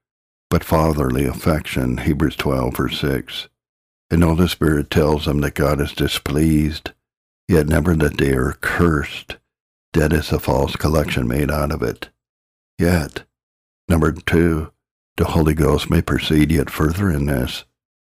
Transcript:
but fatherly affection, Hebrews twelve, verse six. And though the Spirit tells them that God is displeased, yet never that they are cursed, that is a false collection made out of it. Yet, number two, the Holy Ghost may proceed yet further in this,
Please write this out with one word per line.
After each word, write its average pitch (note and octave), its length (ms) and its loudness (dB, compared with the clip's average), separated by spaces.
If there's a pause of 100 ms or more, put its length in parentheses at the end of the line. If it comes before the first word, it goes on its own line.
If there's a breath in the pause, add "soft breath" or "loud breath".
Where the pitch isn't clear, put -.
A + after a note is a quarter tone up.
(500)
but E2+ 120 0
fatherly D2 640 0
affection, B1+ 720 -2
Hebrews C#2+ 400 -2
twelve, C2 400 -2
verse B1+ 240 -4
six. - 480 -6 (640)
And E2+ 120 4
though E2 120 4
the E2+ 160 4
Spirit D2+ 400 0
tells D2+ 340 2
them D2 160 0
that C#2+ 140 -2
God C#2+ 260 0
is D2 140 -4
displeased, D2+ 960 -2 (560)
yet D#2 180 4
never D#2+ 300 2
that D2 220 0
they C2+ 160 2
are C2 260 -2
cursed, - 800 -2 (560)
that D2+ 180 2
is D2+ 180 -2
a D#2 80 0
false C#2 380 -2
collection D2+ 500 -2
made C2+ 240 -2
out D2 220 -2
of D2+ 100 -6
it. - 280 -8 (680)
Yet, E2 460 0 (640)
number D#2+ 240 2
two, E2 600 0 (440)
the E2 80 2
Holy D#2+ 300 2
Ghost D2 340 2
may E2+ 140 4
proceed D2+ 500 2
yet C#2+ 160 0
further F2 420 -2
in C#2+ 140 -2
this, C#2 400 -4 (420)